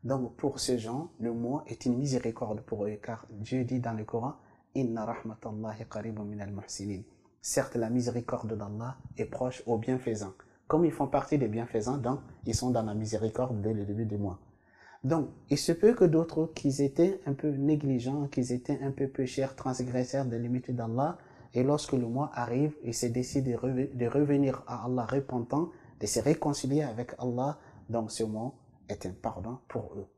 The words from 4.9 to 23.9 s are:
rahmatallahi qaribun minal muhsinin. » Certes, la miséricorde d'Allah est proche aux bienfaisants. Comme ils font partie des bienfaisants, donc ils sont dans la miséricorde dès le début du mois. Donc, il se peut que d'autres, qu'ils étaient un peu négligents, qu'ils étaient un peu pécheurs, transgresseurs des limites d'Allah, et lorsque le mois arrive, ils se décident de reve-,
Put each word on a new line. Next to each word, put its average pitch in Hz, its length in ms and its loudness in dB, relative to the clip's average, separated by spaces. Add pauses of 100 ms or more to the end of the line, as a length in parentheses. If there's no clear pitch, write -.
rahmatallahi 110 840 -8
qaribun 107 340 -6
minal 104 280 -8
muhsinin. » 101 500 -6 (400)
Certes, - 340 0
la 113 140 0
miséricorde 120 680 -2
d'Allah 104 380 -8 (220)
est 110 80 -2
proche - 400 -4
aux 117 120 2
bienfaisants. 110 560 -2 (340)
Comme 165 180 6
ils 151 60 4
font 139 160 0
partie 147 300 2
des 123 120 2
bienfaisants, 117 480 -2
donc 131 220 0 (260)
ils 113 100 0
sont 127 140 0
dans 120 140 4
la 107 100 -2
miséricorde 110 680 0
dès 110 140 0
le 104 120 -2
début 104 200 -2
du 104 120 -2
mois. 98 220 -2 (640)
Donc, 147 260 2 (200)
il 143 80 4
se - 140 2
peut 208 220 8
que 226 120 8
d'autres, 160 480 4
qu'ils 143 280 2
étaient 165 440 4
un 143 80 0
peu 151 160 0
négligents, 139 800 2
qu'ils 127 240 0
étaient 123 300 0
un 135 100 0
peu 139 160 0
pécheurs, 135 480 -2
transgresseurs 127 680 0
des 117 120 -2
limites 123 340 -2
d'Allah, 123 460 0 (380)
et 123 80 4
lorsque 147 300 4
le 123 120 4
mois 131 300 -2
arrive, 131 480 0
ils 120 100 -2
se - 140 0
décident 127 420 0
de 120 80 0
reve-, 127 400 0